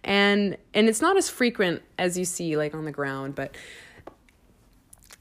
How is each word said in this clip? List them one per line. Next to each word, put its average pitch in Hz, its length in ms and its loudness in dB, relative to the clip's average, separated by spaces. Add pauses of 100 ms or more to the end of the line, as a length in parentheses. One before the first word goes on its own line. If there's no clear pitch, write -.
And, 202 540 4 (160)
and 214 160 6
it's 220 100 0
not 359 160 4
as 381 140 2
frequent 233 540 0 (160)
as 180 180 0
you 180 80 -2
see, 165 320 -4
like, 151 160 -2
on 156 120 -8
the 151 60 -8
ground, 139 440 -6
but 139 200 -8 (1700)